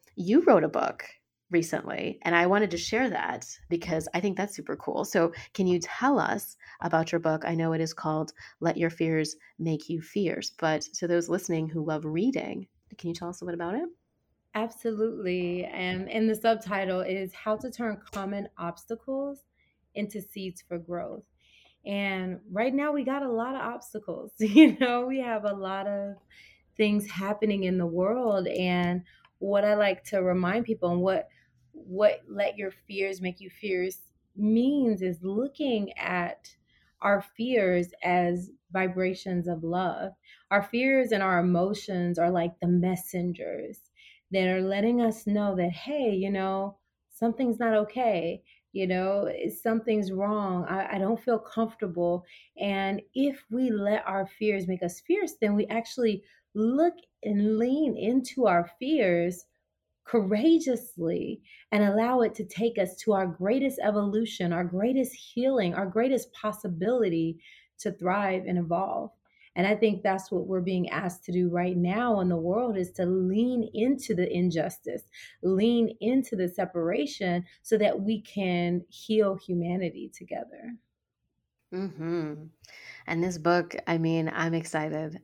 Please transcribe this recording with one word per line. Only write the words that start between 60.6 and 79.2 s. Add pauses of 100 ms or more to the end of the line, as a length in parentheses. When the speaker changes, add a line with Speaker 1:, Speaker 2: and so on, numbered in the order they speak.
Speaker 2:
and
allow
it
to
take
us
to
our
greatest
evolution,
our
greatest
healing,
our
greatest
possibility (400)
to
thrive
and
evolve. (440)
And
I
think
that's
what
we're
being
asked
to
do
right
now
in
the
world,
is
to
lean
into
the
injustice, (400)
lean
into
the
separation (180)
so
that
we
can
heal